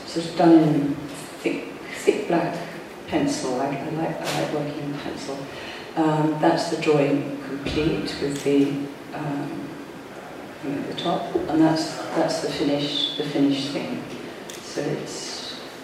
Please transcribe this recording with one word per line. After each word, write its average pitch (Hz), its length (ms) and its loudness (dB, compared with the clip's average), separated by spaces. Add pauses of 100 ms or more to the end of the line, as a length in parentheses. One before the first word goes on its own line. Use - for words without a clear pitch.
sort 165 180 -2
of - 120 -6
done 170 220 10
in 151 360 4 (460)
thick, - 240 -2 (300)
thick - 320 2
black - 300 2 (500)
pencil. 139 520 0
I, 135 160 0
I 156 140 -6
like, 160 320 -2
I 151 200 -2
like 147 120 -2
working 147 300 -2
in 143 160 -4
pencil. - 380 -8 (580)
Um, 156 440 4
that's - 300 4
the 156 120 -2
drawing 143 600 2
complete - 800 -2
with 139 220 -2
the, 143 260 6 (440)
um, 147 540 -4 (920)
thing 143 160 -2
at - 100 -4
the - 140 -6
top, - 340 0
and - 260 4
that's, - 360 4 (180)
that's - 260 2
the 143 80 0
finish, 143 680 0
the 147 80 0
finished 139 460 2
thing. 123 300 -4 (600)
So - 200 -6
it's, - 800 -6 (240)